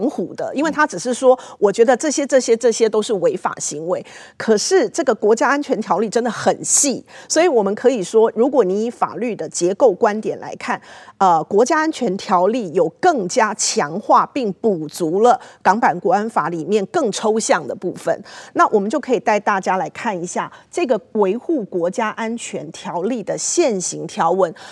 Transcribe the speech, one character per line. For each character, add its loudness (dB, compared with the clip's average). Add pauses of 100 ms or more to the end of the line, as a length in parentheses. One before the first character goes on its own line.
(100)
糊 -8
的， -8
因 -2
为 0
它 0
只 -8
是 -4
说， 4 (200)
我 4
觉 2
得 6
这 -2
些、 -2
这 4
些、 2
这 2
些 2
都 0
是 -6
违 0
法 -6
行 -8
为。 -4 (320)
可 2
是 2
这 -2
个 2
国 2
家 0
安 2
全 -2
条 0
例 -2
真 0
的 -2
很 0
细， 0 (240)
所 2
以 6
我 4
们 0
可 2
以 2
说， 2
如 2
果 4
你 0
以 -4
法 -4
律 -4
的 -8
结 -2
构 4
观 0
点 -6
来 -12
看， -6 (380)
呃， 4
国 2
家 2
安 0
全 -4
条 2
例 -2
有 2 (120)
更 2
加 0
强 -2
化 4
并 -4
补 -2
足 -2
了 4 (220)
港 4
版 2
国 0
安 0
法 -2
里 -6
面 0
更 -2
抽 -2
象 0
的 -8
部 -8
分。 -4 (340)
那 4
我 2
们 -4
就 -2
可 -2
以 0
带 0
大 0
家 -2
来 -4
看 -6
一 -8
下 -8 (180)
这 -4
个 0 (120)
维 0
护 -4
国 -4
家 -4
安 -6
全 -10
条 -8
例 -4
的 -6
现 0
行 -8
条 0
文， 2 (200)